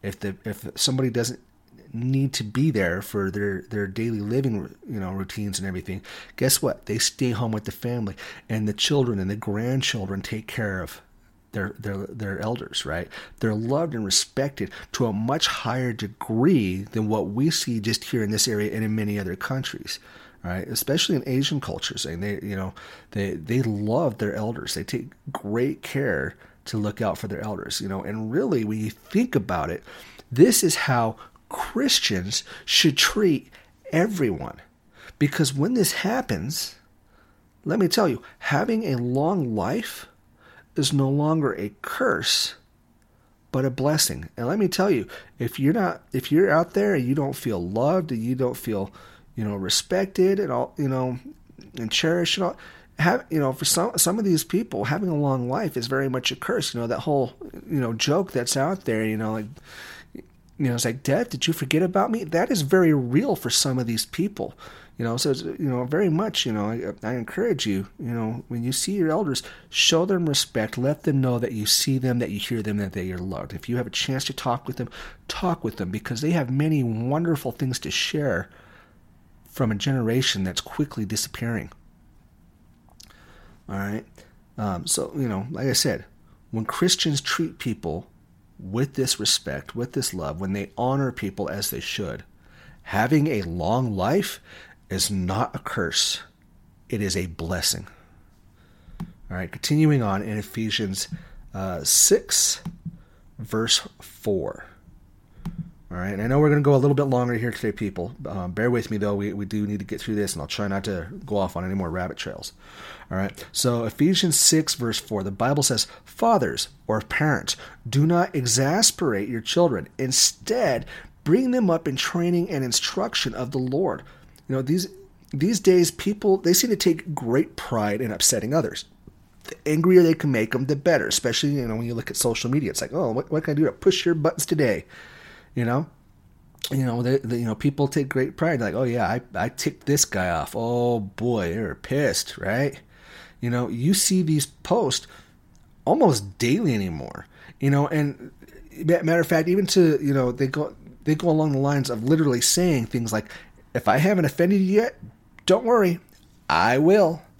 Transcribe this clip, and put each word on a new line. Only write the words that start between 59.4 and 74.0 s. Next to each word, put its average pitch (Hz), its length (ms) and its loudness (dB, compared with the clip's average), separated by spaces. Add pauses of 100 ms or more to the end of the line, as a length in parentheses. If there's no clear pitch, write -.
you - 540 -8
know, 120 80 0
it's 117 100 -2
like, 120 160 -2
"Death, 214 300 0
did 131 160 -4
you 165 60 0
forget 151 280 0
about 190 300 0
me?" 220 120 -2
That 165 280 0
is 196 100 0
very 165 320 4
real 147 420 2
for - 140 -6
some 131 300 0
of 117 80 -2
these 113 180 -2
people. - 480 -4 (440)
You 120 80 -4
know, 117 120 -2
so 147 140 0
it's, 131 100 -2
you - 160 -8
know, 127 280 -2
very 165 240 2
much, 190 360 0
you 123 60 -2
know, 104 180 -2
I, - 380 -6
I 127 80 -2
encourage 175 500 -2
you, 98 220 0 (100)
you 120 140 -6
know, 117 380 -4
when 120 120 -4
you 123 100 -2
see 156 200 -2
your 180 180 2
elders, 160 320 0 (300)
show 165 340 4
them 175 240 2
respect, 127 480 0
let 139 260 0
them 139 160 4
know 123 200 2
that 120 140 -2
you 107 120 -2
see - 320 2
them, 123 220 2
that 101 100 0
you 101 80 -4
hear 113 240 -2
them, 104 160 -2
that 98 140 -2
they 92 200 -6
are 90 60 -6
loved. 92 360 -6
If - 140 -10
you 120 100 -2
have 247 100 -2
a 254 40 -12
chance 131 340 -2